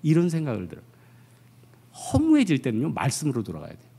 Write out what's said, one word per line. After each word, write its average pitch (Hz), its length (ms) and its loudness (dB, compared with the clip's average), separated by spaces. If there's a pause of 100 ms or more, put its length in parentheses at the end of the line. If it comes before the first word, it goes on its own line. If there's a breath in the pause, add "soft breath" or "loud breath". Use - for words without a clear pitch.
이런 165 280 4
생각을 127 400 -4
들어요. - 140 -18 (1080 soft breath)
허무해질 269 680 2
때는요, 123 280 -2
말씀으로 135 540 -2
돌아가야 76 280 -10
돼요. - 280 -20